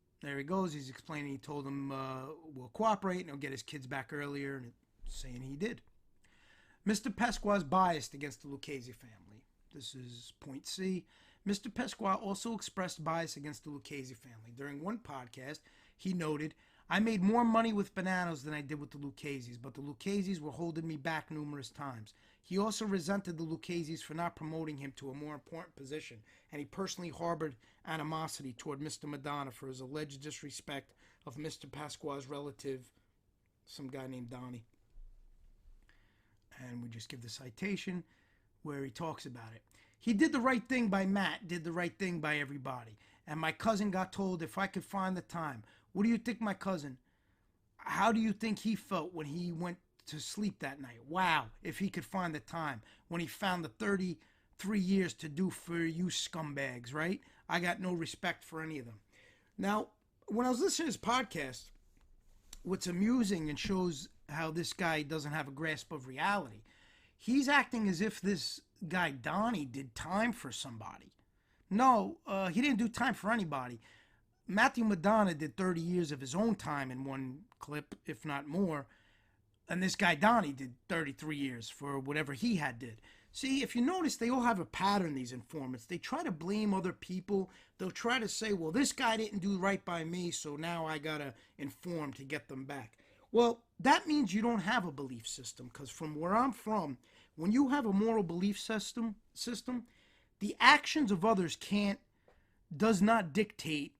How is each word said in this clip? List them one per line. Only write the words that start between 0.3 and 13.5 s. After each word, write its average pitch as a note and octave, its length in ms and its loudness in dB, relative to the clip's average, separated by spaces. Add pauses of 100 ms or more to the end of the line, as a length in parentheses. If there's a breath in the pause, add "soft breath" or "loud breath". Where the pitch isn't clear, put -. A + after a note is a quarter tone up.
he C#3 60 -2
goes. F3+ 280 0
He's C3+ 180 -8
explaining C#3+ 420 -8
he C3+ 60 -6
told D3 260 -6
them, C#3 260 -4
uh, C3 360 -6 (280)
"We'll B2+ 180 -12
cooperate," G3+ 480 2
and F3+ 60 -8
he'll C#3+ 100 -8
get C#3 160 -6
his C#3 100 -6
kids C#3 240 -10
back C3+ 260 -6
earlier, C#3+ 440 -4
and B2 160 -12 (360)
saying B2+ 340 -8
he C3+ 140 -8
did. G#3+ 240 -4 (1040 soft breath)
Mister G#3+ 260 2
Pasqua's G3+ 540 2
biased E3 500 4
against C#3 280 -8
the C#3+ 60 -14
Lucchese C3+ 440 -10
family. A2 500 -20 (300)
This C#3 220 -12
is A#2+ 440 -14
point - 280 -12
C. F#3 380 -2 (400 soft breath)
Mister G3+ 240 -2
Pasqua G#3 460 -2
also G#3 400 -4
expressed F#3 500 -6
bias E3 320 -2
against D3 280 -10